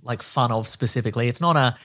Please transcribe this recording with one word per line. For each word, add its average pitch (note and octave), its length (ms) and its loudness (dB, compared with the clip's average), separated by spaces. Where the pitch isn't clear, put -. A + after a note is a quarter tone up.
like, A#2+ 200 -6
fun A#2+ 300 0
of A2 160 0
specifically. A#2+ 600 -2
It's A#2+ 120 -4
not E3+ 160 2
a, B2+ 180 4